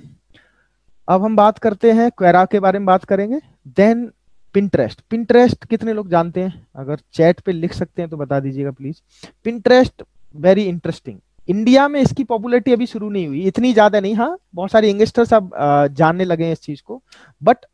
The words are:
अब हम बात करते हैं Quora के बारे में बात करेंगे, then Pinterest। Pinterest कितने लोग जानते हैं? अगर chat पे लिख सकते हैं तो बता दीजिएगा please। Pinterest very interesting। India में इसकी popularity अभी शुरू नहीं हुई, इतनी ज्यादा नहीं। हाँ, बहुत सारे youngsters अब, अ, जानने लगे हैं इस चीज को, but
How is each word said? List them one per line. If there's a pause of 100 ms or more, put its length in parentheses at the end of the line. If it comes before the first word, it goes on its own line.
(1080)
अब
हम
बात
करते
हैं
Quora
के
बारे
में
बात
करेंगे, (280)
then (480)
Pinterest। (120)
Pinterest
कितने
लोग
जानते
हैं? (100)
अगर (120)
chat
पे
लिख
सकते
हैं
तो
बता
दीजिएगा
please। (440)
Pinterest (340)
very
interesting। (340)
India
में
इसकी
popularity
अभी
शुरू
नहीं
हुई,
इतनी
ज्यादा
नहीं।
हाँ, (160)
बहुत
सारे
youngsters
अब,
अ,
जानने
लगे
हैं
इस
चीज
को, (420)
but (160)